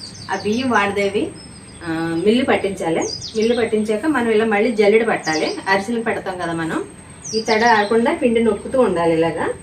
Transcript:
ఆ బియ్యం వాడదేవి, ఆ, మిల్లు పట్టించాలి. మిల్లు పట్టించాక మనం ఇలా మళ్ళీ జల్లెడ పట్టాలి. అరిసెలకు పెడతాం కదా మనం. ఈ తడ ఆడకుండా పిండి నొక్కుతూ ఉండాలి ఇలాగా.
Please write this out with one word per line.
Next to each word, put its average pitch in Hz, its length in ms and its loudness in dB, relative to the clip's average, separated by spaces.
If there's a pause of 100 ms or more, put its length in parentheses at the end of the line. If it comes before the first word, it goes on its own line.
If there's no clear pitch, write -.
(320)
ఆ 185 40 -4
బియ్యం 226 340 -2
వాడదేవి, 202 640 0 (520)
ఆ, 170 80 -6 (340)
మిల్లు 240 200 4
పట్టించాలి. 196 540 0 (360)
మిల్లు 233 260 2
పట్టించాక 214 440 -2
మనం 247 240 0
ఇలా 220 160 4
మళ్ళీ 220 260 2
జల్లెడ 208 360 4
పట్టాలి. 156 500 -2 (100)
అరిసెలకు 220 360 0
పెడతాం 196 340 -4
కదా 170 160 -4
మనం. 175 320 -4 (500)
ఈ 220 60 -2
తడ 220 220 2
ఆడకుండా 233 500 4
పిండి 233 300 2
నొక్కుతూ 226 380 0
ఉండాలి 170 320 2
ఇలాగా. 165 500 0